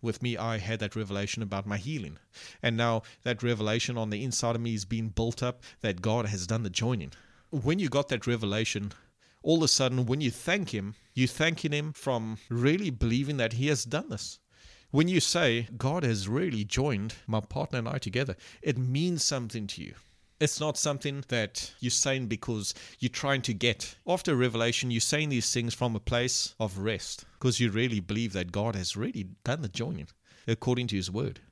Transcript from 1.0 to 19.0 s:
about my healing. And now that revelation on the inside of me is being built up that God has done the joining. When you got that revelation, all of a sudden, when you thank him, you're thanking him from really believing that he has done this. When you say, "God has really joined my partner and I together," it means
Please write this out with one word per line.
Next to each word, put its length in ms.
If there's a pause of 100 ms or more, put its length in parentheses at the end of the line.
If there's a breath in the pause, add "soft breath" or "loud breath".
about 240
my 120
healing. 400 (440 loud breath)
And 140
now 260 (200 loud breath)
that 200
revelation 540
on 140
the 120
inside 340
of 60
me 120
is 100
being 240
built 340
up 200 (180 loud breath)
that 220
God 240
has 200
done 160
the 80
joining. 420 (380 loud breath)
When 280
you 100
got 200
that 180
revelation, 680 (500 loud breath)
all 160
of 40
a 60
sudden, 380
when 140
you 100
thank 400
him, 240 (200)
you're 140
thanking 440
him 200
from 460 (100)
really 420
believing 460
that 180
he 140
has 160
done 240
this. 300 (520 loud breath)
When 180
you 120
say, 560
"God 280
has 240
really 360
joined 500 (120)
my 140
partner 380
and 100
I 100
together," 380 (260 loud breath)
it 160
means 460